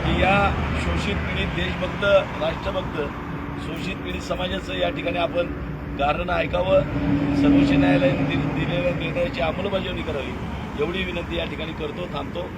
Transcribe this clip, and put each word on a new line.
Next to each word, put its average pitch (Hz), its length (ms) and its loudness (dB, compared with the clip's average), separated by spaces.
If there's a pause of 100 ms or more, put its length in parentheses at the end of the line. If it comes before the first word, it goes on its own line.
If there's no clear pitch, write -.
की 165 180 2
या 185 120 4 (460)
शोषित 196 340 -2
पीडित, 185 400 -2
देशभक्त, 180 500 -2 (380)
राष्ट्रभक्त, 180 580 -4 (680)
शोषित 156 300 -6
पीडित 185 240 -6
समाजाचं 185 540 -4
या 175 160 0
ठिकाणी 175 280 -4
आपण 170 280 0 (520)
गाऱ्हाणं 160 340 0
ऐकावं, 180 480 4 (560)
सर्वोच्च 285 340 6
न्यायालयाने 277 540 6
दि-, - 340 0
दिलेल्या 175 360 0
निर्णयाची 165 460 -2
अंमलबजावणी 180 640 -2
करावी, 131 320 -4 (460)
एवढी 175 240 0
विनंती 170 320 -4
या 165 80 -2
ठिकाणी 156 280 -6
करतो, 156 420 -6
थांबतो. 147 440 -6